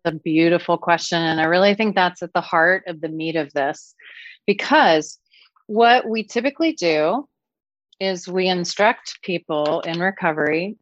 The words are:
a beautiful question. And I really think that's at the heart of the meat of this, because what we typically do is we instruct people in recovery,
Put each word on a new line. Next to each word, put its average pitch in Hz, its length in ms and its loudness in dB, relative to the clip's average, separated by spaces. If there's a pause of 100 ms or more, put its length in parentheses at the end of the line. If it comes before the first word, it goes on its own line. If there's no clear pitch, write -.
a 165 80 -2
beautiful 165 680 0
question. 170 440 -2
And 160 180 0
I 160 40 2
really 185 300 4
think 214 200 -2
that's 180 280 0
at 170 100 -10
the 180 80 0
heart 175 480 2
of 160 120 -12
the 160 80 -4
meat 160 280 -6
of 147 160 -4
this, 147 420 -4 (520)
because 202 720 2 (480)
what 233 420 4
we 220 160 -4
typically 285 480 -2
do 175 560 0 (720)
is 190 280 -6
we 185 200 0
instruct 185 720 -2
people 160 600 -4
in 165 180 -6
recovery, 170 800 -2